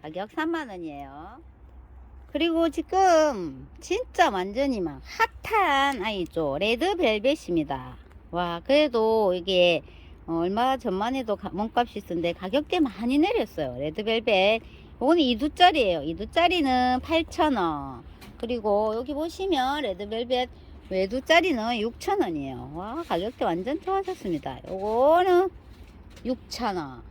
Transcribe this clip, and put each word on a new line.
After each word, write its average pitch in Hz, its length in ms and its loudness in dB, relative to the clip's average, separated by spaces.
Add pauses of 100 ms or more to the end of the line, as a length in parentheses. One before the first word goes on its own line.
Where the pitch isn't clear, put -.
가격 180 300 -8
삼만 320 380 -4
원이에요. 160 680 -12 (920)
그리고 330 380 2
지금 302 960 2 (120)
진짜 370 520 2
완전히 208 500 -2
막 143 200 -6 (420)
핫한 277 600 2
아이죠. 165 560 -2
레드벨벳입니다. 214 1400 0 (340)
와, 175 320 -4
그래도 220 720 4
이게, 175 500 4 (420)
어, 165 180 -4
얼마 233 340 0
전만 226 380 -2
해도 220 200 -2
가-, 190 140 -8
몸값이 220 500 -2
있었는데 170 340 -2
가격대 269 460 -2
많이 247 380 0
내렸어요. 294 600 0
레드벨벳. 208 840 2 (400)
요거는 320 200 4
이 247 160 2
두짜리예요. 269 680 2
이 165 120 -4
두짜리는 254 840 2
팔천 320 560 0
원. 143 460 -4 (340)
그리고 214 580 0
여기 254 180 -6
보시면 302 680 -2
레드벨벳 226 680 -2 (400)
외두짜리는 240 880 0
육천 294 420 -2
원이에요. 139 540 -6
와, 220 320 -8
가격대 196 360 -4
완전 190 380 -2
좋아졌습니다. 240 800 -4 (100)
요거는 285 800 4 (760)
육천 233 520 -4
원. 131 340 -10